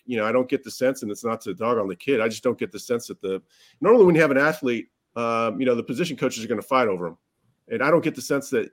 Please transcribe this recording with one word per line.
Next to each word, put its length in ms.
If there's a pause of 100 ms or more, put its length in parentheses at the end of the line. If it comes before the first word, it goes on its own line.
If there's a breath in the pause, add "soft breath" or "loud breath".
you 100
know, 80
I 80
don't 160
get 160
the 60
sense, 320
and 80
it's 140
not 180
to 100
dog 240
on 100
the 100
kid, 260
I 60
just 160
don't 140
get 140
the 60
sense 300
that 120
the, 220 (400 soft breath)
normally 240
when 80
you 80
have 80
an 80
athlete, 500 (280)
um, 440
you 60
know, 80
the 80
position 340
coaches 260
are 60
gonna 140
fight 260
over 200
him. 100 (500)
And 140
I 80
don't 140
get 100
the 80
sense 280
that, 220